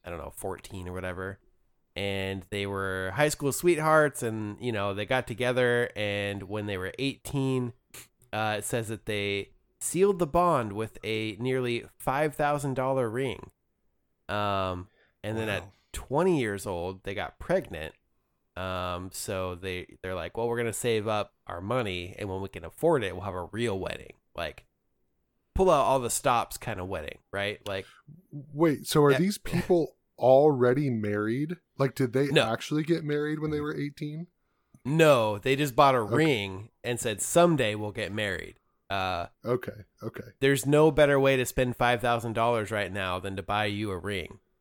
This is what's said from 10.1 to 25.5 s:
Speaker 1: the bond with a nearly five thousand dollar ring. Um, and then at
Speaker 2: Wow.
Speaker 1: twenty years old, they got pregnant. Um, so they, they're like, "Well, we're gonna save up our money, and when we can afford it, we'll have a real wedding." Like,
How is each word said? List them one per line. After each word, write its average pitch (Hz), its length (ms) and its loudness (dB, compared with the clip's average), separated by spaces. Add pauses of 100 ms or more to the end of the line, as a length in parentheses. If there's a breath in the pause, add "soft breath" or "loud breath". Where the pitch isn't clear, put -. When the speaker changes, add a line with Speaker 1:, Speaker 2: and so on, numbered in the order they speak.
Speaker 1:
the 175 60 4
bond 143 460 2
with 110 320 -6
a 110 360 -4
nearly 123 440 -2 (140)
five 143 380 0
thousand 143 380 0
dollar 131 360 0
ring. 123 400 -6 (760)
Um, 95 580 -2 (380)
and 107 120 -6
then 110 120 -4
at 98 160 -4
Speaker 2:
Wow. - 80 -20 (200)
Speaker 1:
twenty 170 460 0
years 104 260 -2
old, 92 380 -6
they 98 100 -8
got 92 280 -8
pregnant. 82 520 -4 (640)
Um, 90 560 -6
so 92 440 -6
they, 90 460 -8
they're 92 120 -6
like, 87 220 -8
"Well, 113 120 -2
we're 117 100 -2
gonna 117 140 -2
save 110 360 0
up 107 260 -2 (140)
our 87 120 -8
money, 95 580 -4
and 104 100 -6
when 95 120 -4
we 95 80 -6
can 85 160 -12
afford 147 380 0
it, 92 140 -4
we'll 92 80 -8
have 98 100 -6
a 90 160 -8
real 110 280 -2
wedding." - 340 -8 (240)
Like, 80 280 -8 (920)